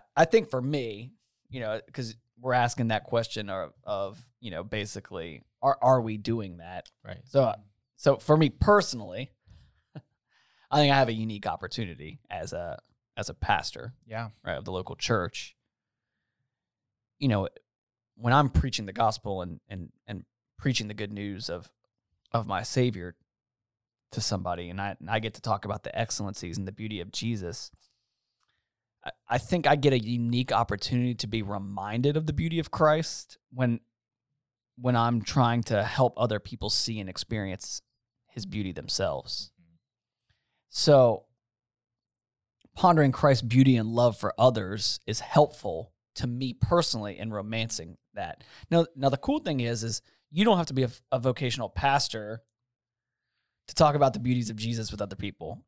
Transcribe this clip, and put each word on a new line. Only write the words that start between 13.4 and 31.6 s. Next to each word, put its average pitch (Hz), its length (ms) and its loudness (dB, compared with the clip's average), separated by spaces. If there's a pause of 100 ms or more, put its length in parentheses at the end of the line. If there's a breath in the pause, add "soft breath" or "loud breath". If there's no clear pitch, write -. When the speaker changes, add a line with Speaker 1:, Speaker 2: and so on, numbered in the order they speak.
Speaker 3:
Yeah. 113 240 -10 (140)
Speaker 1:
right, 82 140 -4
of - 80 -10
the 95 80 -8
local 90 240 -6
church. - 580 -4 (1600)
You 139 100 0
know, 98 180 2 (680)
when 120 180 2
I'm 143 160 4
preaching 113 360 0
the 98 80 -10
gospel 104 480 -2
and, 87 280 -10
and, 92 200 -10 (160)
and - 200 -12 (320)
preaching 117 320 -2
the 104 40 -10
good 104 200 -8
news 101 360 -8
of, 90 220 -10 (640)
of 113 140 -2
my 98 160 -4
Savior 101 520 -2 (960)
to - 80 -6
somebody, 90 500 -4
and 95 120 -8
I, 101 180 -6
and 82 100 -14
I 110 100 0
get 107 160 -6
to - 60 -18
talk 110 220 -2
about 101 200 -6
the - 140 -8
excellencies 98 600 -6
and 95 100 -6
the 95 60 -10
beauty 107 260 -8
of 98 140 -10
Jesus, 107 580 -6 (1300)
I, - 60 -12 (180)
I - 80 0
think 160 300 0
I 143 80 8
get 139 180 4
a 123 60 4
unique 120 520 -2
opportunity 117 640 0
to - 120 -8
be 110 140 -2
reminded 101 760 -2